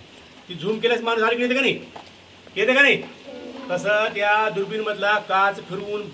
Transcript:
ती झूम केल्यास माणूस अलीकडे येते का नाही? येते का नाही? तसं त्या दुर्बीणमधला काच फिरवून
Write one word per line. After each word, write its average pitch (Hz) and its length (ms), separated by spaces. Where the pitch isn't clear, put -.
ती 180 60
झूम 196 240
केल्यास 233 220
माणूस 226 220
अलीकडे 240 200
येते 247 120
का 269 60
नाही? 226 180
येते 220 180
का 277 80
नाही? 269 200
तसं 208 360
त्या 208 320
दुर्बीणमधला 202 720
काच 196 380
फिरवून 202 460